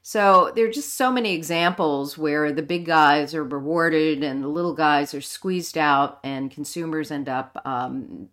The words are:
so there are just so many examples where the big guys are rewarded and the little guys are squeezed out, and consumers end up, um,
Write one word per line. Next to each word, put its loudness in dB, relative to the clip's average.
so 4
there 4
are -2
just -6
so 2
many 0
examples 0
where 0
the -2
big -4
guys 4
are -4
rewarded 0
and -4
the -4
little -2
guys 2
are -8
squeezed -6
out, 2
and -6
consumers -8
end -6
up, -6
um, -8